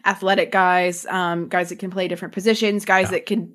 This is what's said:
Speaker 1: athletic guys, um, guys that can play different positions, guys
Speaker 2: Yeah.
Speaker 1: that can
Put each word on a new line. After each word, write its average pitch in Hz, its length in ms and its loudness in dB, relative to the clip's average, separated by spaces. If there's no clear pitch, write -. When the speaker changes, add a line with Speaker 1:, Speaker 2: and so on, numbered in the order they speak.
Speaker 1:
athletic 196 460 2
guys, 180 560 2
um, 170 400 -2
guys 180 220 -2
that 175 100 -12
can 196 100 -6
play 185 180 -4
different 175 280 -8
positions, 208 500 0
guys 190 200 4
Speaker 2:
Yeah. 185 60 -2
Speaker 1:
that 180 140 -2
can 208 300 -4